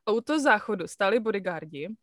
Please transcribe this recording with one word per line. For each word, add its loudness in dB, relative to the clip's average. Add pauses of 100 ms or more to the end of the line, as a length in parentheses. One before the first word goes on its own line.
A 2
u 2
toho 0
záchodu 2
stáli 2
bodyguardi -4